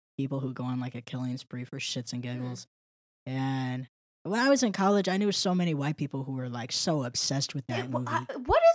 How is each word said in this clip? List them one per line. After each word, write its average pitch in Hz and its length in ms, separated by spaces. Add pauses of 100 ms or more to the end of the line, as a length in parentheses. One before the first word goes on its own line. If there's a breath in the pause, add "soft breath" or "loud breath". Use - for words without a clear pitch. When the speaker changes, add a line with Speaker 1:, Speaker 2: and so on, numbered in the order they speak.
(180)
Speaker 1:
people 135 240
who 135 100
go 123 120
on, 127 160
like, 127 160
a 120 60
killing 127 360
spree - 260
for 131 160
shits - 320
and 123 100
Speaker 2:
Mm. 120 120
Speaker 1:
giggles. 123 340 (580)
And 131 640 (360)
when 208 180
I 269 80
was 277 120
in 226 120
college, 196 340
I 180 80
knew 202 160
so 185 240
many 175 180
white 143 220
people 139 300
who 135 80
were, 127 160
like, 120 240
so 151 320
obsessed 135 500
with 139 140
Speaker 2:
Yeah, 120 140
Speaker 1:
that - 80
Speaker 2:
wh-, - 20
Speaker 1:
movie. 123 180
Speaker 2:
uh, - 140 (200)
what 605 160 (140)